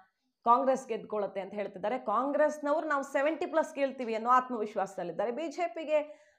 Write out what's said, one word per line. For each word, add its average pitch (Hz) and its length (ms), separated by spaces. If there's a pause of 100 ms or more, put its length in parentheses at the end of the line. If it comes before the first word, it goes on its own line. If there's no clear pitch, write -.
(440)
ಕಾಂಗ್ರೆಸ್ 262 440
ಗೆದ್ಕೊಳ್ಳುತ್ತೆ 208 520
ಅಂತ 196 140
ಹೇಳ್ತಿದ್ದಾರೆ. 208 440
ಕಾಂಗ್ರೆಸ್ನವರು 285 920
ನಾವು 277 140
ಸೆವೆಂಟಿ 294 440
ಪ್ಲಸ್ 302 280
ಗೆಲ್ತೀವಿ 254 400
ಅನ್ನೋ 220 160
ಆತ್ಮವಿಶ್ವಾಸದಲ್ಲಿದ್ದಾರೆ. 208 1000
ಬಿ 302 180
ಜೆ 339 180
ಪಿಗೆ 302 600 (120)